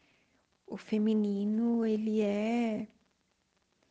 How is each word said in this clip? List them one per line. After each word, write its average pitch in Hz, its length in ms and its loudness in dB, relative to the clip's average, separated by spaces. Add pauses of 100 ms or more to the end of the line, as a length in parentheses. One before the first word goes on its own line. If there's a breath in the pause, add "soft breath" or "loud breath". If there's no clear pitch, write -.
(640)
O 208 120 -10
feminino, 214 1080 0
ele 214 360 0
é 214 640 0 (1040)